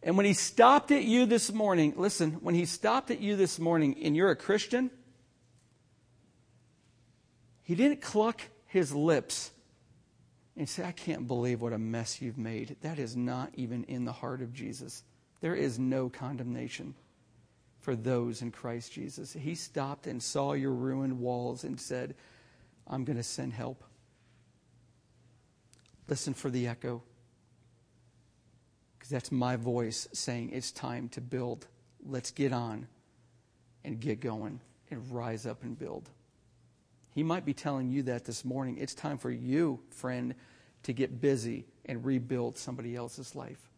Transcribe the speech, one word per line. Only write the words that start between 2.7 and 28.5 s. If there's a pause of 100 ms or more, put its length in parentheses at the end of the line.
at
you
this
morning
and
you're
a
Christian, (2750)
he
didn't
cluck (240)
his
lips (1040)
and
say,
"I
can't
believe
what
a
mess
you've
made."
That
is
not
even
in
the
heart
of
Jesus. (360)
There
is
no
condemnation (840)
for
those
in
Christ
Jesus.
He
stopped
and
saw
your
ruined
walls
and
said, (720)
"I'm
gonna
send
help." (2250)
Listen
for
the
echo. (2000)